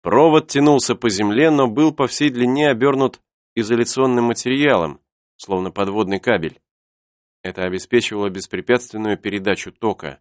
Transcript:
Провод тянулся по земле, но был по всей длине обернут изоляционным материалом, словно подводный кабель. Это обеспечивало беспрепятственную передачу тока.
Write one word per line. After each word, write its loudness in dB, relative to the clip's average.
Провод 4
тянулся 2
по -2
земле, 2
но 4
был 2
по -2
всей -2
длине 0
обернут 0
изоляционным 0
материалом, 0
словно -4
подводный -2
кабель. -2
Это -8
обеспечивало -2
беспрепятственную -2
передачу -4
тока. -6